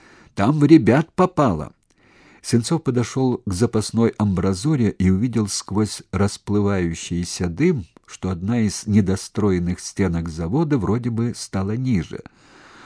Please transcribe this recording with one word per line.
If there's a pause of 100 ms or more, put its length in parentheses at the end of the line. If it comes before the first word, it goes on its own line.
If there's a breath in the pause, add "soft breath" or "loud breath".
(360 soft breath)
там
в
ребят
попало». (720 soft breath)
Сенцов
подошёл
к
запасной (100)
амбразуре
и
увидел
сквозь
расплывающийся
дым, (200)
что
одна
из
недостроенных
стенок
завода
вроде
бы
стала
ниже. (640 loud breath)